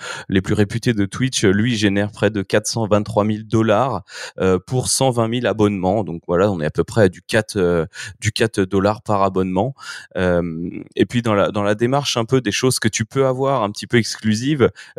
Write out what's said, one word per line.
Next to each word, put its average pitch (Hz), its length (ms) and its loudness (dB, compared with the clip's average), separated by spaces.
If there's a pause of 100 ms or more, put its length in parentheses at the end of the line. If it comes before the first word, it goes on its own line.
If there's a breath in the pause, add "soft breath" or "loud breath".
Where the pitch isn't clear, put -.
(300 loud breath)
les 95 120 2
plus 104 120 -2
réputés 107 400 0
de 101 120 0
Twitch. 127 380 -4
Lui, 107 300 4
il 110 40 -2
génère 101 340 0
près - 180 0
de 104 120 -4
quatre 107 260 0
cent 113 200 -2
vingt-trois 104 360 2
mille 107 240 -2
dollars, 110 560 2 (360 loud breath)
euh, 92 260 2
pour 127 220 -2
cent 135 240 2
vingt 117 160 0
mille 117 200 -2
abonnements. 104 560 0
Donc 85 240 -8
voilà, 92 240 2
on 90 80 -4
est 76 60 -4
à 76 60 -2
peu 85 120 0
près 110 200 2
à 95 60 6
du - 120 -18
quatre, - 360 -4
euh, 87 280 2 (340 loud breath)
du 107 120 -2
quatre 113 300 0
dollars 98 400 0
par 98 220 0
abonnement. 95 520 0 (420 loud breath)
Euh, 87 520 0 (260)
et 104 100 -12
puis 120 160 -4
dans 117 120 0
la, 95 180 2
dans 104 120 -2
la 104 120 2
démarche 127 420 0
un 113 80 0
peu 131 160 2
des 104 100 -2
choses 127 280 0
que - 80 0
tu 107 180 -2
peux 135 200 0
avoir 131 380 0
un 101 80 -2
petit - 160 -12
peu 123 100 2
exclusives, 113 760 2 (280 loud breath)